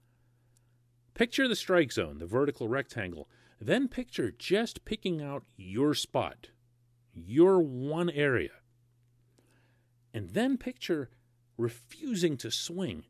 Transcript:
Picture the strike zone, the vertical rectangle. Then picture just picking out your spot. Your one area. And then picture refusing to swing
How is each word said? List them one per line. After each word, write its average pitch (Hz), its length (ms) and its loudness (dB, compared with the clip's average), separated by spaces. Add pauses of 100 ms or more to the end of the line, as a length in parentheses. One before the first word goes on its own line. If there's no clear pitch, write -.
(1160)
Picture 254 340 2
the 220 80 0
strike 175 340 2
zone, 76 280 -2
the 82 80 -10
vertical 127 420 0
rectangle. 101 600 -6 (320)
Then 214 280 2
picture 180 420 -4
just - 540 -2
picking 185 360 -4
out 143 220 -8 (140)
your 107 360 2
spot. - 580 -2 (760)
Your 175 340 6
one 151 500 -2
area. 139 400 2 (1600)
And 98 160 -8
then 247 260 0
picture 165 540 -4 (460)
refusing 165 840 -2
to - 120 -8
swing 165 600 -6